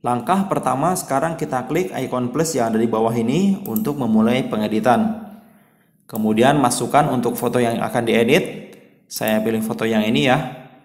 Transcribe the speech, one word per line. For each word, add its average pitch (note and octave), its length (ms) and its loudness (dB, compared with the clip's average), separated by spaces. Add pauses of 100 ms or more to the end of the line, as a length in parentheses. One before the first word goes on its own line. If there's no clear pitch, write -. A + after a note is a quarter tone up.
Langkah D3 400 0
pertama, C#3+ 480 0
sekarang E3 400 -2
kita C3+ 320 -4
klik F3+ 240 -2
ikon B2 400 -4
plus D#3 240 -2
yang A#2 160 0
ada A2 80 0
di A2+ 80 2
bawah A2+ 240 2
ini C#3+ 560 0
untuk A2+ 320 -2
memulai A2+ 480 2
pengeditan. G#2+ 880 0 (720)
Kemudian A2 560 2
masukkan B2 480 2
untuk A#2+ 240 -2
foto B2 240 -2
yang A#2 240 0
akan A#2 240 -2
diedit. A2+ 720 2 (320)
Saya A2 320 -2
pilih A2 240 -2
foto A2+ 160 -6
yang A2 240 0
ini C3 240 2
ya. - 400 -2 (160)